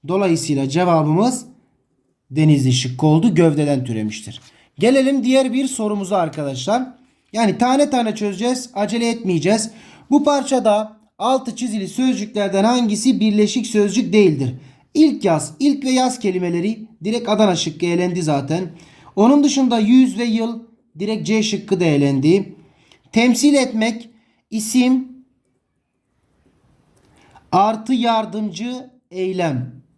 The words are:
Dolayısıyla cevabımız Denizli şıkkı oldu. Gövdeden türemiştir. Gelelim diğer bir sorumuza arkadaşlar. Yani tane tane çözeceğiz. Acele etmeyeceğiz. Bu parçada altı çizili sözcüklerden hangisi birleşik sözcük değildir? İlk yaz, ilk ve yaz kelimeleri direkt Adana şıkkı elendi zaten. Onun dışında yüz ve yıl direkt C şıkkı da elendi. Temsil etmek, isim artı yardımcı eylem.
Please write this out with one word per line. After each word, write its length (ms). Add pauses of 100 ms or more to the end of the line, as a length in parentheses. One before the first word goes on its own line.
Dolayısıyla 600
cevabımız 760 (840)
Denizli 420
şıkkı 340
oldu. 280
Gövdeden 500
türemiştir. 560 (380)
Gelelim 460
diğer 280
bir 140
sorumuza 500
arkadaşlar. 880 (300)
Yani 260
tane 320
tane 240
çözeceğiz. 600
Acele 340
etmeyeceğiz. 600 (400)
Bu 140
parçada 720 (220)
altı 380
çizili 320
sözcüklerden 760
hangisi 560
birleşik 460
sözcük 460
değildir? 420 (400)
İlk 300
yaz, 340
ilk 260
ve 60
yaz 280
kelimeleri 720 (160)
direkt 240
Adana 280
şıkkı 300
elendi 360
zaten. 480 (460)
Onun 280
dışında 340
yüz 400
ve 60
yıl 360 (380)
direkt 280
C 160
şıkkı 380
da 40
elendi. 720 (580)
Temsil 420
etmek, 560 (400)
isim 580 (2500)
artı 400
yardımcı 1000 (200)
eylem. 720 (160)